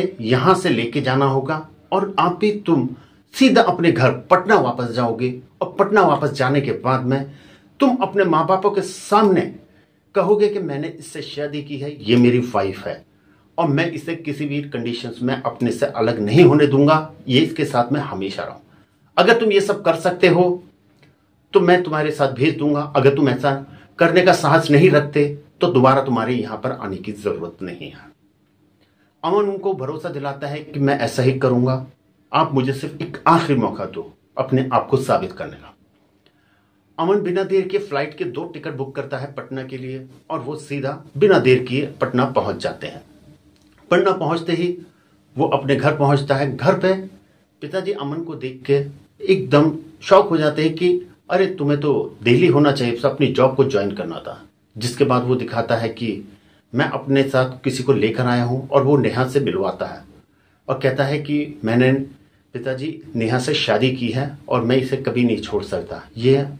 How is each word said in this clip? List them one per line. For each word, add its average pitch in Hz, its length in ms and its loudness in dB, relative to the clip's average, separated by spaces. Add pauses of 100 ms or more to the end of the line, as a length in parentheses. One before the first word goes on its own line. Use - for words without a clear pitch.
(220)
यहाँ 127 340 4
से 180 140 -2
लेके 120 320 -2
जाना 131 240 2
होगा, 139 420 -2 (240)
और 196 280 -2
आप 170 220 0
भी, 208 160 4
तुम 143 300 0 (460)
सीधा - 300 6
अपने 170 280 2
घर 127 200 4 (200)
पटना 202 260 4
वापस 120 340 -2
जाओगे, 120 380 -2 (320)
और 180 180 -6
पटना 202 220 4
वापस 147 300 2
जाने 135 300 0
के 117 180 -4
बाद 127 260 -2
में 139 260 -2 (480)
तुम 254 180 4
अपने 196 280 0
माँ 160 220 2
बापों 190 240 2
के 196 100 -2
सामने 202 600 2 (760)
कहोगे 202 320 4
कि 202 140 -2
मैंने 151 280 -6
इससे - 320 -14
शादी 147 420 -8
की 143 140 -12
है, 147 240 -8
ये 110 160 4
मेरी 123 300 6
wife 98 400 -4
है, - 160 -10 (540)
और 165 120 0
मैं 165 220 0
इसे 165 260 -8
किसी 147 280 -8
भी 143 180 -6
conditions 120 580 -8
में 127 140 0
अपने 123 360 -4
से - 140 -2
अलग 117 340 -2
नहीं 113 240 6
होने 147 240 8
दूंगा, 147 460 4 (140)
ये 131 120 4
इसके 156 260 0
साथ 120 280 0
मैं 147 80 -2
हमेशा 95 420 -8
रहूं। - 160 -12 (580)
अगर 226 220 6
तुम 220 120 2
ये 196 100 4
सब - 220 -2
कर - 140 2
सकते 180 320 2
हो 180 340 2 (880)
तो 196 60 6
मैं 180 240 4
तुम्हारे 151 280 -2
साथ 135 220 -2
भेज 143 240 0
दूंगा, 147 240 0 (140)
अगर 139 200 4
तुम 143 140 2
ऐसा 131 220 0 (480)
करने 165 220 4
का 180 120 6
साहस 160 380 2
नहीं 151 180 8
रखते 147 360 2 (360)
तो 123 60 2
दोबारा 131 340 4
तुम्हारे 120 320 -2
यहाँ 110 240 -6
पर 131 160 -6
आने 101 240 -10
की 104 160 -10
जरूरत 87 480 -8
नहीं 85 280 -12
है।" - 160 -20 (1160)
अमन 202 260 2
उनको 196 240 -4
भरोसा 151 360 -8
दिलाता 143 380 -8
है 151 120 -8
कि 147 200 -10
"मैं 139 200 2
ऐसा - 240 -2
ही 131 160 4
करूंगा, 127 460 2 (460)
आप 156 220 2
मुझे 131 200 0
सिर्फ - 280 -10
एक - 160 -8 (100)
आखिरी 160 320 4
मौका 101 280 -2
दो - 240 -12 (260)
अपने 131 360 0
आप 110 140 0
को 135 120 2
साबित - 320 -2
करने - 240 -12
का।" - 200 -20 (1200)
अमन 190 240 0
बिना 180 220 -2
देर 185 240 0
के - 120 -4
फ्लाइट 147 380 -6
के 170 80 -8
दो 139 200 -8
टिकट 156 280 -12
बुक 135 220 -10
करता 131 220 -8
है 139 160 -10
पटना 131 300 -12
के 131 140 -12
लिए, 131 280 -12 (240)
और - 100 -6
वो 135 180 -10
सीधा 143 440 -8 (160)
बिना 180 220 4
देर 127 240 4
किए 135 380 -4
पटना 127 300 0
पहुंच - 320 -2
जाते 78 240 -8
हैं। - 160 -16 (880)
पटना 190 220 4
पहुंचते 165 400 -2
ही 175 240 -2 (580)
वो 147 140 0
अपने 139 260 2
घर 143 220 0
पहुंचता 143 380 2
है। 135 200 -2
घर 185 240 2
पे 185 160 0 (680)
पिताजी 185 320 -6
अमन 147 300 -8
को 165 120 -10
देख 127 300 -12
के 139 80 2 (600)
एकदम 147 380 4 (320)
शॉक 202 260 4
हो 165 80 2
जाते 151 260 0
हैं 160 120 0
कि 180 120 0 (420)
"अरे, 190 160 2 (100)
तुम्हें 143 240 0
तो 147 120 0 (320)
दिल्ली 131 240 4
होना 143 240 4
चाहिए, 120 340 -2
अपनी 131 240 0
job 131 260 2
को 135 80 4
ज्वाइन 101 280 0
करना 85 280 -10
था।" - 220 -16 (340)
जिसके 120 280 -2
बाद 123 200 2
वो 123 120 0
दिखाता 113 400 -2
है 110 140 -4
कि 113 200 -6 (640)
"मैं 143 160 0
अपने 135 340 0
साथ 131 280 0 (120)
किसी 123 200 -4
को 135 100 2
लेकर 113 320 0
आया 123 180 0
हूँ," 127 260 -4
और 139 140 2
वो 139 140 4
नेहा 120 300 0
से 139 120 0
मिलवाता 95 460 -2
है - 180 -14 (640)
और 147 120 -4
कहता 135 240 0
है 143 160 -2
कि 147 460 -6
"मैंने, 123 260 4 (640)
पिताजी, 131 460 -8 (140)
नेहा 117 240 0
से 147 140 -2
शादी 123 380 2
की 123 180 -4
है 131 280 -6 (120)
और 123 140 0
मैं 127 140 2
इसे 131 200 -2
कभी 123 260 -2
नहीं 107 180 0
छोड़ 101 220 -4
सकता। 82 400 -8 (140)
ये 135 280 2 (140)